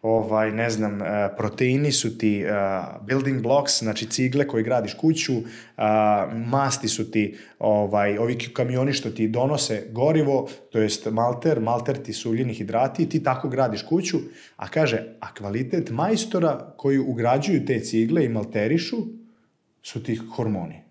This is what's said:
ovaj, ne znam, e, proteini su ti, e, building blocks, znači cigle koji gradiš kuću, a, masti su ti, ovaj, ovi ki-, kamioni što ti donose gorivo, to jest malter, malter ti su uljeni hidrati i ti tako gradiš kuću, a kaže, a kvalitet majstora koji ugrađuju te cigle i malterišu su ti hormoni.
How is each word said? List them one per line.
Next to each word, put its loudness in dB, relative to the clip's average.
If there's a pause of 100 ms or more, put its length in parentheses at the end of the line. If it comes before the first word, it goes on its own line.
ovaj, 2
ne 0
znam, -2
e, 0
proteini 0
su -2
ti, 2
e, -2 (580)
building 0
blocks, 2
znači -2
cigle 2
koji 0
gradiš 0
kuću, 2 (440)
a, 4 (180)
masti 0
su -2
ti, 0 (200)
ovaj, 2
ovi 0
ki-, -8
kamioni 0
što -4
ti 0
donose 0
gorivo, 2 (220)
to 2
jest 0
malter, 2
malter -2
ti -10
su -6
uljeni 0
hidrati 0
i 0
ti 0
tako 0
gradiš 0
kuću, 0 (380)
a -10
kaže, 0
a -14
kvalitet -4
majstora 0
koji 2
ugrađuju 2
te 0
cigle 2
i 0
malterišu 0 (840)
su -10
ti -4 (160)
hormoni. -4